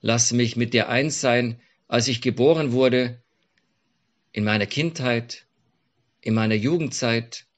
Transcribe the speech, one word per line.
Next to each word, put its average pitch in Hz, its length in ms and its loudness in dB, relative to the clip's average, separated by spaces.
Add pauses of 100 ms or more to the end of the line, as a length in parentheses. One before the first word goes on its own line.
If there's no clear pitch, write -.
Lass 117 320 0
mich 120 240 0
mit 120 160 -2
dir 113 160 2
eins 135 320 -2
sein, 120 400 0 (260)
als 120 220 0
ich 120 140 -4
geboren 135 500 2
wurde, 127 500 0 (1080)
in 107 120 -4
meiner 107 220 0
Kindheit, 127 800 -4 (760)
in 110 100 -2
meiner 110 220 2
Jugendzeit 117 920 -2 (120)